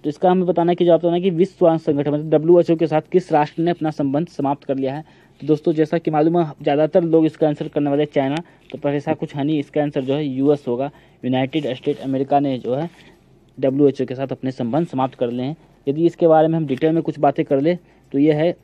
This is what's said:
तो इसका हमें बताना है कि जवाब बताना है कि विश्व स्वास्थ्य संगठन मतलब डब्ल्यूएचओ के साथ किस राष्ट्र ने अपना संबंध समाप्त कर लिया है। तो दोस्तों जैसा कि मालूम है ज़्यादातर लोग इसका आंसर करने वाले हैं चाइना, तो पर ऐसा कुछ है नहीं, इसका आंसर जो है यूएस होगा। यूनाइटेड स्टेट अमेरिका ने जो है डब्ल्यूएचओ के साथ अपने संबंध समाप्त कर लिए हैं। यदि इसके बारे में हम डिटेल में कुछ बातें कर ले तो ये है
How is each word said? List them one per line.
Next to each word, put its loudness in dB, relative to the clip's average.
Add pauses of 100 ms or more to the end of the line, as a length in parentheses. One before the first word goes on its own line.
तो -4
इसका 2
हमें 2
बताना 0
है 2
कि 0
जवाब 6
बताना 0
है 0
कि 0
विश्व 0
स्वास्थ्य 2
संगठन -2
मतलब -4
डब्ल्यूएचओ 4
के -2
साथ 0 (100)
किस 0
राष्ट्र 0
ने 0
अपना -4
संबंध -2
समाप्त -4
कर -4
लिया -4
है। -16 (140)
तो -8
दोस्तों 0
जैसा 0
कि -4
मालूम 2
है -2 (120)
ज़्यादातर 2
लोग 2
इसका 0
आंसर -4
करने -2
वाले 0
हैं -4
चाइना, 0 (360)
तो -12
पर -2
ऐसा -4
कुछ -8
है -4
नहीं, 0
इसका -4
आंसर -4
जो -2
है -2
यूएस 0
होगा। -4 (340)
यूनाइटेड -2
स्टेट -4
अमेरिका -2
ने -2
जो -4
है -6 (680)
डब्ल्यूएचओ 2
के -10
साथ -6
अपने -6
संबंध -2
समाप्त -4
कर -2
लिए -6
हैं। -6 (320)
यदि -2
इसके 2
बारे 6
में 0
हम -2
डिटेल 0
में 0
कुछ -6
बातें 0
कर 0
ले 2 (380)
तो 0
ये 4
है 0 (120)